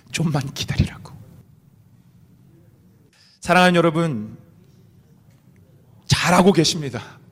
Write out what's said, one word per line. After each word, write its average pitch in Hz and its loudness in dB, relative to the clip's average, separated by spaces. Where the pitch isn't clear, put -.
좀만 147 -4
기다리라고. - -4
사랑하는 180 4
여러분, 160 0
잘하고 180 2
계십니다. 147 -4